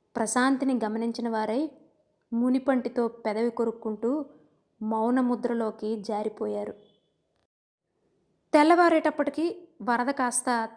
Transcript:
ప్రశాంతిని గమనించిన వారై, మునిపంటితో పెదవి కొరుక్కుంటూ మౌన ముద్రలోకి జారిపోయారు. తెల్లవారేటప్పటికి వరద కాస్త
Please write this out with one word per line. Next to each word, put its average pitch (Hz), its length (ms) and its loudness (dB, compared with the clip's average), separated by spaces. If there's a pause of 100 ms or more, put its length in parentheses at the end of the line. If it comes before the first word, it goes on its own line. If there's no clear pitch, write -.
(160)
ప్రశాంతిని 254 680 0
గమనించిన 226 440 -4
వారై, 226 420 -2 (600)
మునిపంటితో 247 760 0
పెదవి 226 420 -2
కొరుక్కుంటూ 226 760 -2 (580)
మౌన 220 380 2
ముద్రలోకి 226 840 -2
జారిపోయారు. 208 720 -6 (1800)
తెల్లవారేటప్పటికి 311 1160 4 (140)
వరద 240 240 0
కాస్త 247 680 -2